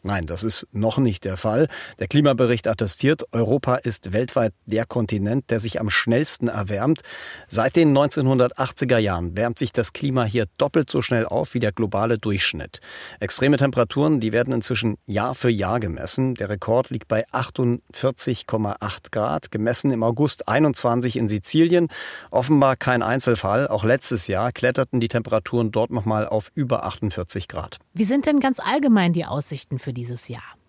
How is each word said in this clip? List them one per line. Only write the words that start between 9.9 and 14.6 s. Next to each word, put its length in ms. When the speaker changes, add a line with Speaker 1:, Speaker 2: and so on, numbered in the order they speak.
Speaker 1:
Klima 320
hier 220
doppelt 320
so 140
schnell 240
auf 260
wie 80
der 120
globale 440
Durchschnitt. 640
Extreme 400
Temperaturen, 640
die 120
werden 220
inzwischen 500